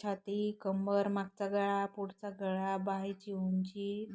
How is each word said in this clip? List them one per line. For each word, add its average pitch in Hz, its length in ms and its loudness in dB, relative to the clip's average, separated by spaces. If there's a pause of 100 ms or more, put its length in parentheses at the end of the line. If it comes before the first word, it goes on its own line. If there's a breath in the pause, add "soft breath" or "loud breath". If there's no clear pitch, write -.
छाती, 208 580 0
कंबर, 196 480 2
मागचा 202 400 -2
गळा, 202 380 2
पुढचा 196 440 -6
गळा, 190 460 0
बाहीची 196 560 -2
उंची, 190 840 0